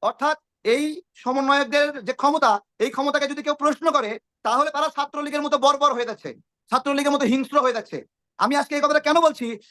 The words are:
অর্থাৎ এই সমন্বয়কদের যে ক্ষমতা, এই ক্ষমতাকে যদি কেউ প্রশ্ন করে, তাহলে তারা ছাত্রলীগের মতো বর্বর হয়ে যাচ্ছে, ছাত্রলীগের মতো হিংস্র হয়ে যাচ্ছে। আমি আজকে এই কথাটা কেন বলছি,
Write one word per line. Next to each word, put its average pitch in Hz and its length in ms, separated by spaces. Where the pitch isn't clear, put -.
অর্থাৎ 285 360
এই 294 380
সমন্বয়কদের 277 920
যে 254 80
ক্ষমতা, 269 480
এই 233 120
ক্ষমতাকে 277 360
যদি 285 160
কেউ 294 120
প্রশ্ন 302 360
করে, 233 280
তাহলে 262 280
তারা 302 180
ছাত্রলীগের 294 540
মতো 294 160
বর্বর 277 360
হয়ে 240 120
যাচ্ছে, 175 280
ছাত্রলীগের 277 420
মতো 285 140
হিংস্র 269 340
হয়ে 254 120
যাচ্ছে। 202 320
আমি 247 180
আজকে 285 180
এই 285 60
কথাটা 302 200
কেন 302 200
বলছি, 240 360